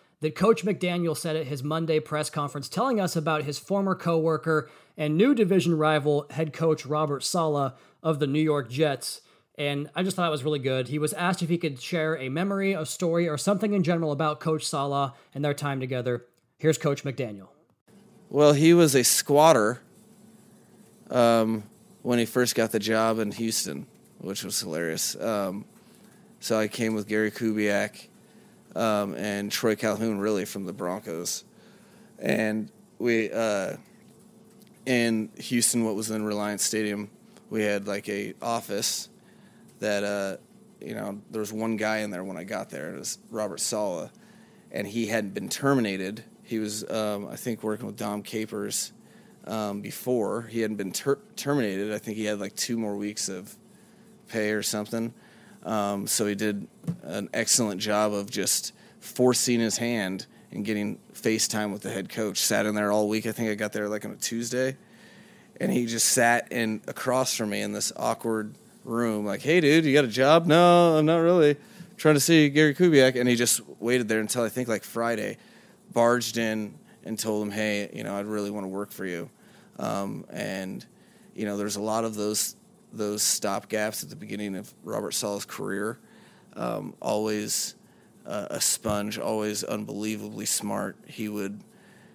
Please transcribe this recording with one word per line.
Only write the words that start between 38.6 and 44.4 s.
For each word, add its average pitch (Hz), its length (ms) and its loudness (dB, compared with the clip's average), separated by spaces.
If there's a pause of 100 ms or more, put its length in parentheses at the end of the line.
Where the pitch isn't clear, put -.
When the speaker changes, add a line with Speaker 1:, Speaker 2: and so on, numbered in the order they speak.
Speaker 2:
that, 104 240 0
uh, 101 360 -4 (460)
you 113 120 -8
know, 104 240 -8 (100)
there 113 80 -6
was 107 140 -4
one 113 240 -2
guy 107 220 0
in 107 120 -4
there 92 140 -8
when 95 120 -10
I 82 60 -10
got 98 280 -8
there. 76 220 -8
It 69 60 -10
was - 200 -8 (120)
Robert 107 300 -4
Saleh, 101 500 -2 (640)